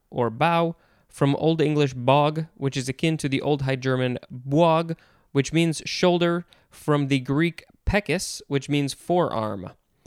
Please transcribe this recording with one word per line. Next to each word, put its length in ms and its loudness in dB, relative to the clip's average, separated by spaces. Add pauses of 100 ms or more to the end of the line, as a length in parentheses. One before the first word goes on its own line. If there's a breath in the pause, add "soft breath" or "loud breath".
(120)
or 180 -2
bow. 460 0 (340 soft breath)
From 280 2
Old 220 0
English 360 2
bog, 580 2
which 240 -4
is 100 -4
akin 300 -2
to 100 -4
the 140 -2
Old 220 -2
High 120 -2
German 440 -2 (120)
boag, 640 2 (360 soft breath)
which 200 0
means 340 0
shoulder. 600 2 (240 soft breath)
From 380 0
the 120 2
Greek 460 -2 (220)
pekis, 600 -2
which 220 -2
means 240 0
forearm. 760 -2 (360 soft breath)